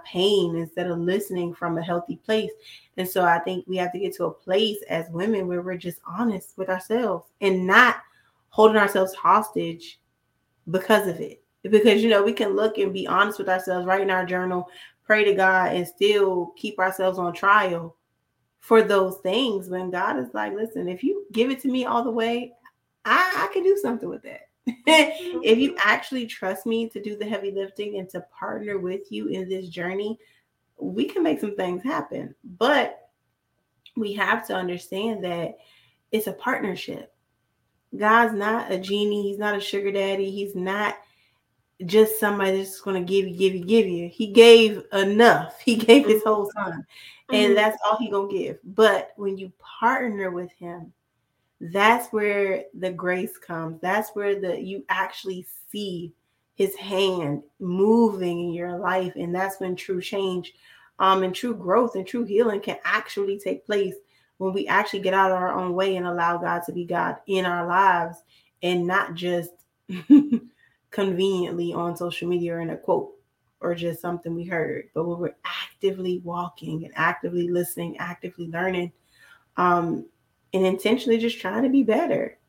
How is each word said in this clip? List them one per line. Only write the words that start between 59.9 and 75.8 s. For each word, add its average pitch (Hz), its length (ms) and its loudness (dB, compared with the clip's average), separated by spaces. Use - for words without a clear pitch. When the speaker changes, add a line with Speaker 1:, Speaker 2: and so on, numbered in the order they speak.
Speaker 1:
change, 185 520 -6
um, 190 240 4
and 185 120 -4
true 240 200 -6
growth 196 400 0
and 190 100 -6
true - 200 -6
healing 208 360 2
can - 220 -8
actually 202 560 -4
take - 260 -6
place, 202 300 -2
when 190 160 -4
we 196 140 -4
actually 196 340 0
get 185 120 0
out 190 180 4
of 185 60 0
our 180 140 -2
own 180 220 -2
way 190 240 0
and 180 100 -4
allow 175 300 -2
God 175 280 -2
to 180 60 -8
be 175 140 -8
God 170 320 -2
in 190 180 0
our 175 220 -2
lives, 175 560 2
and 175 240 0
not 185 280 0
just 175 360 -4
<laughs> - 1040 4
conveniently 180 800 -2
on 170 220 -4
social 175 320 -6
media 170 280 -2
or 170 60 -6
in 165 100 -6
a 160 60 -8
quote - 340 -2
or 170 140 -2
just 170 260 -6
something 170 320 -8
we 170 120 -8
heard, 170 480 -6
but 160 120 -4
when 170 140 -6
we're - 160 -6
actively 185 800 -6